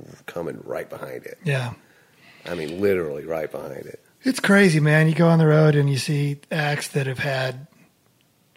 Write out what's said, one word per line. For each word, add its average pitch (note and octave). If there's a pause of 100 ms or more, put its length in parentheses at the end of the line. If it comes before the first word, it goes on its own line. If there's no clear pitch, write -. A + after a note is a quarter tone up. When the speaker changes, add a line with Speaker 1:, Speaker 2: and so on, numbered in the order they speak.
(260)
Speaker 1:
coming D#2
right E2+
behind -
it. -
Speaker 2:
Yeah. C3 (720)
Speaker 1:
I F2
mean, E2
literally E2
right D#2+
behind D2
it. - (220)
Speaker 2:
It's C4
crazy, G3
man. D3+
You D#3+
go E3
on E3
the D#3+
road D3+
and C#3+
you C3+
see C#3+ (120)
acts D3
that C3+
have C3
had C3 (880)